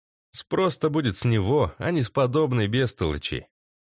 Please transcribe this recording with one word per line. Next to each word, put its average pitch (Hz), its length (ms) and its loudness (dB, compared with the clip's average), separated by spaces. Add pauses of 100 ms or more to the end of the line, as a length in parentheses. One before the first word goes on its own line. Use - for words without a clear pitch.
(320)
Спрос-то - 580 0
будет 143 260 0
с - 80 2
него, 113 540 2
а 127 120 -4
не 165 120 0
с 117 80 -4
подобной 123 580 0
бестолочи. 90 760 -2 (540)